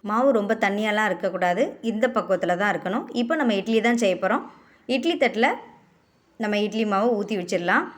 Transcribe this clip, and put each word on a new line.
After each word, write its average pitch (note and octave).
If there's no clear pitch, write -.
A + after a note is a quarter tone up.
மாவு A#3
ரொம்ப G3+
தண்ணியாலாம் G#3
இருக்கக்கூடாது, F3+
இந்த G#3+
பக்குவத்துல F3+
தான் G3+
இருக்கணும். F#3+
இப்போ A#3+
நம்ம A#3
இட்லி A3
தான் A#3
செய்ய F#3+
போறோம். G3
இட்லி D4+
தட்டுல A#3
நம்ம G#3
இட்லி A3
மாவை G3+
ஊத்தி G#3
வச்சிடலாம். F#3